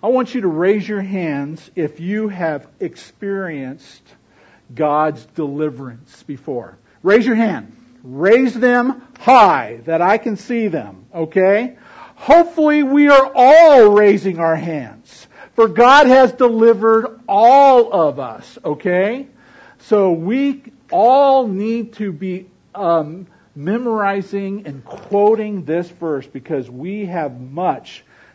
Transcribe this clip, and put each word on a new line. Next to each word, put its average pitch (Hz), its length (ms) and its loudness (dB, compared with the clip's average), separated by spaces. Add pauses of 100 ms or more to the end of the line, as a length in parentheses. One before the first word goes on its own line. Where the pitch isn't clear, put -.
I 190 60 -8
want 247 260 -2
you 247 100 -6
to 190 60 -2
raise 180 400 -2
your 202 140 -8
hands 160 720 -8
if 151 240 -8
you 208 300 -8
have 165 380 -8 (120)
experienced 170 1200 -12 (720)
God's 151 520 -2 (100)
deliverance 139 880 -10
before. 123 560 -14 (240)
Raise 208 240 2
your 247 80 0
hand. 208 420 -4 (280)
Raise 196 500 0
them 247 480 -2 (160)
high 151 680 2
that 165 140 -2
I 185 180 0
can 220 180 -6
see 233 320 -6
them, 107 440 -10
okay? 190 640 -2 (380)
Hopefully 302 720 2
we 285 240 2
are 269 260 4
all 277 540 6
raising 196 500 2
our 165 180 -2
hands, 147 680 -12 (300)
for 226 100 4
God 247 400 4
has 254 240 4
delivered 226 1000 0
all 240 640 4
of 151 280 -2
us, 117 440 -14
okay? 185 600 -4 (540)
So 196 320 0
we 254 500 -4 (300)
all 262 560 2
need 220 460 -8
to 208 180 -10
be, 185 340 -10 (260)
um, 170 540 -4 (300)
memorizing 196 1120 -6
and 135 160 -16
quoting 208 800 -2
this 170 260 -6
verse 151 380 -8
because 131 420 -10
we 185 360 -12
have 151 340 -10
much 139 640 -8 (300)